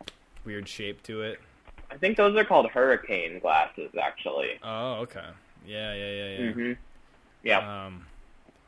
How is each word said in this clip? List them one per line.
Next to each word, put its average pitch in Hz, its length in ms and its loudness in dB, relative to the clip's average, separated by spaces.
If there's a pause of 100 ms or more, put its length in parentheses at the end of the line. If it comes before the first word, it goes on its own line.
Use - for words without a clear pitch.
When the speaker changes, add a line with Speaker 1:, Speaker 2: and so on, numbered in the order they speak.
(440)
Speaker 1:
weird 101 240 -10
shape 104 360 -10
to 110 180 -8
it. 110 180 -8 (520)
Speaker 2:
I 139 60 -14
think 190 200 0
those 202 180 6
are 214 80 6
called 156 260 6
hurricane 101 680 2
glasses, 78 600 2
actually. 69 640 -2
Speaker 1:
Oh, 113 420 -6
okay. 98 200 -12 (420)
Yeah, 104 280 -8
yeah, 101 180 -6
yeah, 101 160 -6
yeah. 98 120 -8 (120)
Speaker 2:
Mm-hmm. 120 200 -4 (720)
Yeah. 101 420 2
Speaker 1:
Um, 92 200 -14 (640)